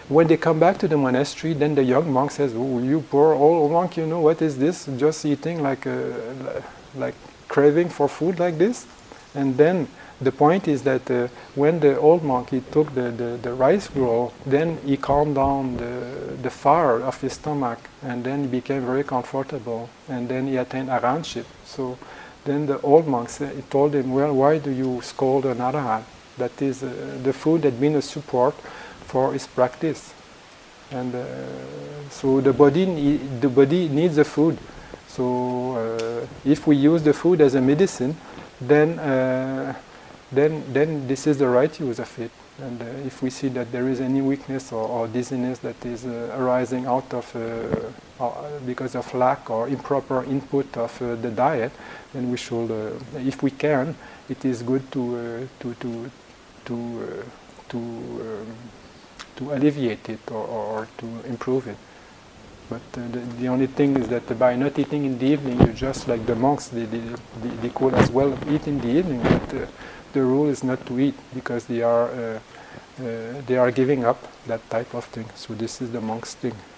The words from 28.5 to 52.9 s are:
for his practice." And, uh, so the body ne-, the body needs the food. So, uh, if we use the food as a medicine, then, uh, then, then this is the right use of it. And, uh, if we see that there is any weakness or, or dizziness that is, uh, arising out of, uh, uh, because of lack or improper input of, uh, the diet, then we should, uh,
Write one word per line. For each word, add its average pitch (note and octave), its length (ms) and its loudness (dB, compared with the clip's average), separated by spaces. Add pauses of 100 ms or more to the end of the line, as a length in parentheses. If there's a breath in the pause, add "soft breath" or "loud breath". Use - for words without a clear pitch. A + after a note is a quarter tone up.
for C3+ 260 0
his C3+ 140 -6
practice." - 640 -2 (800)
And, B2+ 240 -6
uh, B2 100 -6 (840)
so C3+ 300 2
the C3+ 120 6
body C#3+ 340 6
ne-, D3 300 2 (240)
the C#3 80 4
body C#3 400 4
needs D3+ 280 2
the D3 80 8
food. D3 340 2 (560 loud breath)
So, B2+ 600 -2
uh, A2+ 500 -4 (160)
if D3 240 2
we D3+ 100 6
use D3+ 260 4
the D3 100 6
food E3 300 4
as C3+ 120 8
a C#3 60 4
medicine, D3 560 2 (420 loud breath)
then, D3+ 400 4
uh, C3 760 -2 (560 loud breath)
then, D3 420 2
then C#3+ 340 0
this C3 200 -2
is D3+ 100 4
the C3+ 120 4
right B2 320 2
use B2+ 180 -4
of - 200 -10
it. A#2 120 -8 (320)
And, A#2+ 180 -10
uh, A#2+ 40 -10 (220)
if - 160 -12
we C3 60 0
see C3+ 200 -4
that B2 240 -4
there B2+ 160 0
is C3 120 0
any C3+ 220 0
weakness C3+ 500 -4
or, A2 160 -2
or A#2 200 -2
dizziness B2 500 -4
that - 260 -10
is, A#2+ 220 -8
uh, A#2 320 -6
arising B2+ 480 0
out B2+ 260 -2
of, B2 240 -8
uh, A2+ 880 -6
uh, D3 400 -6
because B2+ 300 -6
of B2 180 -8
lack B2+ 380 0
or A2+ 180 -2
improper C3 560 -2
input C#3 540 -4
of, A#2 240 -6
uh, A#2+ 140 -4
the A#2 140 -6
diet, B2 420 0 (420 loud breath)
then B2 160 -4
we B2 80 -2
should, A#2 320 -4
uh, A2+ 480 -8